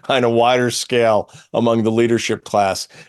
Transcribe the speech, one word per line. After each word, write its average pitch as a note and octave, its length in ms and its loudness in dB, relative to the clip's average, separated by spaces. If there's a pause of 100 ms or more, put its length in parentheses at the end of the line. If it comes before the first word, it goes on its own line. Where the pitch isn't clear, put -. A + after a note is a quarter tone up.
(100)
on C3 140 0
a A#2+ 40 2
wider A#2+ 420 2
scale A2+ 600 0 (240)
among A#2 280 0
the A2 80 0
leadership A2+ 540 0
class. G2 420 -2 (220)